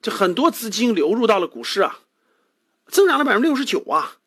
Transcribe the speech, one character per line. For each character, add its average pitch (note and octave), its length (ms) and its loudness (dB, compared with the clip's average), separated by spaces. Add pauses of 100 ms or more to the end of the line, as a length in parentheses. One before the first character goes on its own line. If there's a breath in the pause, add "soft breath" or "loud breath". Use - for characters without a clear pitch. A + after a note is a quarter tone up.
就 G#3+ 120 -6
很 F#3 200 0
多 C#4+ 180 2
资 A3+ 200 -10
金 A3 240 0
流 E3 180 2
入 A#3 140 0
到 G#3+ 120 4
了 F3 100 -4
股 A#2 160 -14
市 - 160 -4
啊， E3 200 0 (880)
增 G4 220 4
长 C#4 100 2
了 D4 60 2
百 C4+ 80 0
分 G#3 100 2
之 D#4+ 60 2
六 C#4+ 80 0
十 C4+ 80 -4
九 - 160 -2 (100)
啊。 D3 360 -2